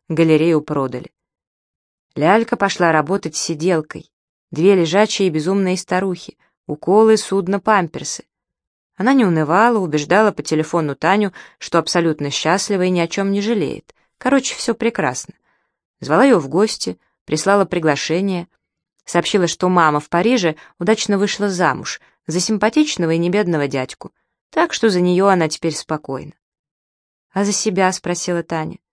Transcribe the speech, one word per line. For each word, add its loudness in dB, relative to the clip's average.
галерею 4
продали. -6
Лялька 2
пошла 0
работать -2
сиделкой. -4
Две 4
лежачие 2
и -6
безумные -2
старухи, -6
уколы, 4
судно, -2
памперсы. -2
Она 2
не 4
унывала, 2
убеждала 0
по -6
телефону -2
Таню, 0
что -2
абсолютно -2
счастлива -2
и 0
ни 0
о 0
чём -4
не -2
жалеет. -4
Короче, 0
всё -4
прекрасно. -4
Звала 2
её 6
в -2
гости, -2
прислала 2
приглашение, -2
сообщила, 0
что -2
мама 4
в -12
Париже 2
удачно 0
вышла -2
замуж -2
за -2
симпатичного 0
и 0
небедного 0
дядьку, -8
так 0
что 2
за 2
неё 4
она 2
теперь -6
спокойна. -10
"А -2
за -2
себя?" — 0
спросила -6
Таня. -8